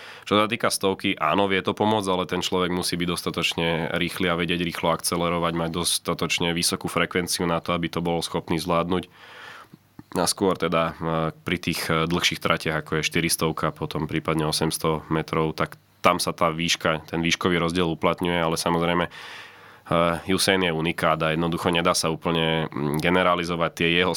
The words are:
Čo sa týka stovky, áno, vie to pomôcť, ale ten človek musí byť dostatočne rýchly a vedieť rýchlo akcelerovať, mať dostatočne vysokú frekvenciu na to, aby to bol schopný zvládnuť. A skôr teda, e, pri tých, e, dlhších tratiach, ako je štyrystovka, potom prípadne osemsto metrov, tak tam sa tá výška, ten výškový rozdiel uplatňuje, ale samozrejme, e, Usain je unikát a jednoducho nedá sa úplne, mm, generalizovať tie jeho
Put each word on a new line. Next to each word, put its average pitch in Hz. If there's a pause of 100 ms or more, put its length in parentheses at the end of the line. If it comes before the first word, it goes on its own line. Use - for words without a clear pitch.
(240)
Čo 98
sa 107
týka 110
stovky, 95
áno, 87
vie 95
to 98
pomôcť, 107
ale 90
ten 90
človek 90
musí 90
byť 87
dostatočne 85 (320)
rýchly 87
a 85
vedieť 87
rýchlo 82
akcelerovať, 85
mať 82
dostatočne 85
vysokú 87
frekvenciu 87
na 85
to, 87
aby 82
to 87
bol 85
schopný 85
zvládnuť. 87 (1120)
A 87
skôr 95
teda, 82
e, - (540)
pri 85
tých, -
e, 80
dlhších 85
tratiach, 80
ako 80
je 76
štyrystovka, 80
potom 78
prípadne 80
osemsto 78
metrov, 80
tak - (240)
tam 90
sa 85
tá 85
výška, 82
ten 85
výškový 85
rozdiel 87
uplatňuje, 87
ale 82
samozrejme, 85
e, - (1200)
Usain 92
je 82
unikát 80
a 80
jednoducho 82
nedá 85
sa 82
úplne, 80
mm, 71
generalizovať 87
tie 85 (140)
jeho 90